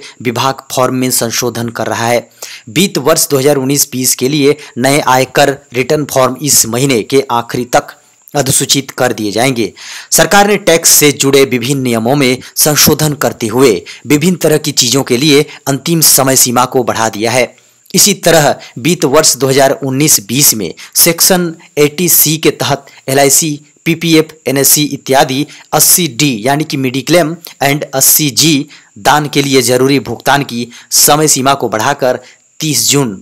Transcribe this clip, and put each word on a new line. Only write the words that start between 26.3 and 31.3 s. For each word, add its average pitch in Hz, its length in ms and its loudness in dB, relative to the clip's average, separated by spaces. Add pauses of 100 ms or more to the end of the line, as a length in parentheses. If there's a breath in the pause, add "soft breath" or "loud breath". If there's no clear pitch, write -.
यानी 143 180 0
कि 151 140 -6
मेडिक्लेम 143 580 0 (280 loud breath)
and 143 200 0 (100)
अस्सी 139 360 0
जी 139 360 0 (320 loud breath)
दान 139 300 0
के 143 140 -2
लिए 135 200 2
जरूरी 127 380 2
भुगतान 123 440 -2
की 117 240 -8 (240 loud breath)
समय 151 360 2
सीमा 139 260 2